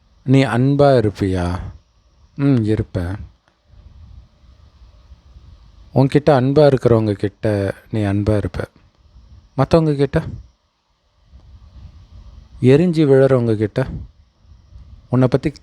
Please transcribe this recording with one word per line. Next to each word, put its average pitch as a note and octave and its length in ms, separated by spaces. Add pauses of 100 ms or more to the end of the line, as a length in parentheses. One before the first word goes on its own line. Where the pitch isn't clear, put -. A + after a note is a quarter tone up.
(240)
"நீ C3+ 200
அன்பா C3 680
இருப்பியா?" F2+ 480 (800)
"ம், C#3 260
இருப்பேன்." G#2 680 (2750)
உன்கிட்ட C#3 360
அன்பா C#3 440
இருக்கிறவங்க A2+ 380
கிட்ட G2+ 640 (160)
நீ A2 100
அன்பா G2+ 360
இருப்ப, F#2 280 (920)
மத்தவங்க D#3 380
கிட்ட, C#3+ 300 (2500)
எரிஞ்சு D#3 460
விழறவங்க C3 480
கிட்ட, G#2+ 320 (1200)
உன்னை B2+ 200
பத்தி C#3 240 (100)